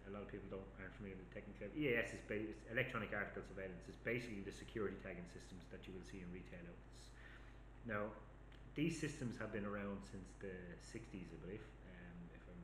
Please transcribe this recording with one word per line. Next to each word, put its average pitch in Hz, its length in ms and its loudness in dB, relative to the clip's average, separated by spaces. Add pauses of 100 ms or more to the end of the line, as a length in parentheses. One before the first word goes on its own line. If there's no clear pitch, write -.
a 98 80 -2
lot 101 80 0
of 95 80 -6
people 95 160 -2
don't, 95 320 -4
aren't 95 160 -4
familiar 98 240 -4
with 90 80 -8
the - 80 -8
technical 104 320 -4
term. 101 80 -2
E 151 160 8
A 117 160 10
S - 80 -2
is 98 160 -4
ba-, 107 160 4
it's - 240 -2
electronic 117 400 6
article 101 400 2
surveillance. 95 400 -2
It's - 160 -6
basically 113 400 4
the 98 80 -2
security 98 480 2
tagging 90 320 -2
systems 90 400 -8
that 92 100 -6
you 98 80 -6
will 90 140 -4
see 95 160 -6
in 87 80 -4
retail 90 320 -6
outlets. - 480 -10 (720)
Now, 107 320 4 (640)
these 165 160 10
systems 131 480 2
have 107 80 0
been 101 160 4
around 101 400 2
since 92 320 -6
the 95 160 -2 (240)
sixties, 104 560 -4
I 80 80 -6
believe, 98 240 -4 (240)
um, 87 280 -8 (120)
if 87 160 -10
I'm 87 180 -8